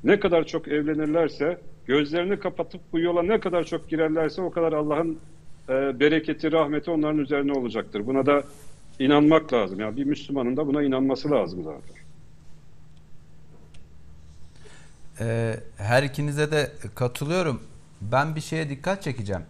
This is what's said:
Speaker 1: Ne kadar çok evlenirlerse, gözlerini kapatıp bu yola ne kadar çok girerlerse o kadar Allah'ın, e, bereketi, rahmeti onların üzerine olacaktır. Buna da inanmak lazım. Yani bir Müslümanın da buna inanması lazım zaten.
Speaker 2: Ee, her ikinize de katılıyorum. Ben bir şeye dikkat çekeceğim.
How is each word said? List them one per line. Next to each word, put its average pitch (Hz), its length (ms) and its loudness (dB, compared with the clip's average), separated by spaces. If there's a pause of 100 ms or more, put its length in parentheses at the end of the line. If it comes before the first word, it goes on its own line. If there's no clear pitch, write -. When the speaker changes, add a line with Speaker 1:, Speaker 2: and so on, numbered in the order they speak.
Speaker 1:
Ne 196 160 6
kadar 170 260 4
çok 160 220 -4
evlenirlerse, 151 880 0 (280)
gözlerini 156 520 2
kapatıp 175 420 -6 (120)
bu 165 60 0
yola 170 240 2
ne 214 180 4
kadar 175 240 0
çok 160 240 -4
girerlerse 160 540 0
o - 80 -2
kadar 165 220 2
Allah'ın, 156 460 0 (500)
e, 131 320 0
bereketi, 151 520 4
rahmeti 151 380 2
onların 151 280 2
üzerine 143 340 2
olacaktır. 117 540 -2
Buna 135 200 2
da 143 160 6 (560)
inanmak 151 540 6
lazım. 98 280 0
Yani 107 160 -4
bir 139 80 -4
Müslümanın 139 520 -2
da 151 100 0
buna 143 160 2
inanması 135 480 2
lazım 90 340 0
zaten. 76 320 -12 (3250)
Speaker 2:
Ee, 113 360 0 (200)
her 120 260 4
ikinize 147 480 0
de 147 220 2 (220)
katılıyorum. 143 680 -2 (380)
Ben 135 360 0
bir 151 40 -4
şeye 156 300 -4
dikkat 180 320 -4
çekeceğim. 98 460 -4